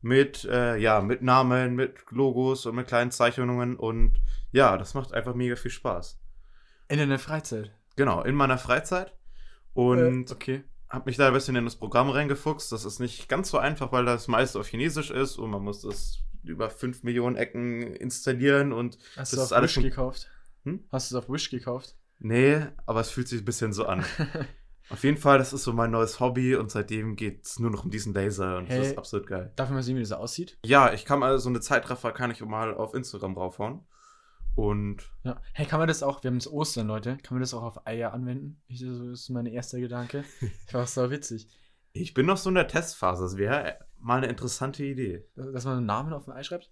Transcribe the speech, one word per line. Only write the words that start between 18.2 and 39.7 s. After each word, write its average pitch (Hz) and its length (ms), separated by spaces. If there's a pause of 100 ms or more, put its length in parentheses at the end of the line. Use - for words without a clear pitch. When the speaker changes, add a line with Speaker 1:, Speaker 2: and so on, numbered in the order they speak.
Speaker 1:
und 120 240 (180)
Speaker 2:
Hast - 0
Speaker 1:
das 135 140
Speaker 2:
du 127 60
Speaker 1:
ist 131 60 (100)
Speaker 2:
auf - 40
Speaker 1:
alles 160 140
Speaker 2:
Wish - 40
Speaker 1:
schon 135 100
Speaker 2:
gekauft? 131 440 (360)
Speaker 1:
Hm? 165 260
Speaker 2:
Hast 131 200
du 123 60
es 123 80
auf - 60
Wish 151 180
gekauft? 127 480 (220)
Speaker 1:
Nee, 135 480 (180)
aber 113 160
es 113 100
fühlt 123 180
sich 120 120
ein 98 60
bisschen 113 260
so 104 140
an. 92 240
Speaker 2:
<laughs> - 800
Speaker 1:
Auf - 140
jeden 147 120
Fall, 143 220
das 131 160
ist 135 80
so 123 100
mein 113 180
neues 113 300
Hobby 127 340
und 107 160
seitdem 107 460
geht's 104 420
nur 117 120
noch 104 140
um 90 60
diesen 104 220
Laser 98 460
und 90 100
das 127 80
Speaker 2:
Hey, 135 140
Speaker 1:
ist 139 80
absolut - 280
geil. 92 300
Speaker 2:
darf 131 140
ich 139 40
mal 131 80
sehen, 127 140
wie 127 40
das 110 120
aussieht? 120 540
Speaker 1:
Ja, 131 260
ich 104 140
kann 143 140
mal 131 180
so 123 100
eine 123 120
Zeitraffer 123 520
kann 123 180
ich 117 140
mal 110 300
auf 110 180
Instagram 98 460
raufhauen. 107 420 (760)
Und 104 560 (140)
Speaker 2:
Ja. 123 160 (140)
Hey, 147 120
kann 156 120
man 160 100
das 156 140
auch, 139 200
wir 131 60
haben 123 80
jetzt 123 160
Ostern, 147 360
Leute, 110 340
kann - 140
man 127 40
das 127 140
auch 113 80
auf 113 240
Eier 113 260
anwenden? 127 540
Ich, 123 140
das 127 180
ist 123 320
mein 120 160
erster 120 340